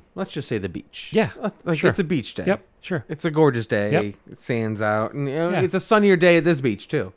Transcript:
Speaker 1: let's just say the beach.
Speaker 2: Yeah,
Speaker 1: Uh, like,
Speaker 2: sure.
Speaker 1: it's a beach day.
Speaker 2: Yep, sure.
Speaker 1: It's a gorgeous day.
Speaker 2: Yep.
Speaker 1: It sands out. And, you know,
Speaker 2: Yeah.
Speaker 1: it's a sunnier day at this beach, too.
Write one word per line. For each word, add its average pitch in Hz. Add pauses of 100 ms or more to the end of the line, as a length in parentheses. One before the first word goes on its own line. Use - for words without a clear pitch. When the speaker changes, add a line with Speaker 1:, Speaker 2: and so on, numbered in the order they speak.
(160)
Speaker 1:
let's -
just 147
say 113
the 92
beach. -
Speaker 2:
Yeah, 208 (100)
Speaker 1:
Uh, 220 (160)
like, 165
Speaker 2:
sure. 175
Speaker 1:
it's -
a 175
beach 151
day. -
Speaker 2:
Yep, 196 (160)
sure. -
Speaker 1:
It's 160
a 160
gorgeous 143
day. 104
Speaker 2:
Yep. 147 (160)
Speaker 1:
It -
sands 110
out. 107
And, 143
you 135
know, 165
Speaker 2:
Yeah. 180
Speaker 1:
it's 180
a 185
sunnier 202
day 175
at 156
this 160
beach, 113
too. 101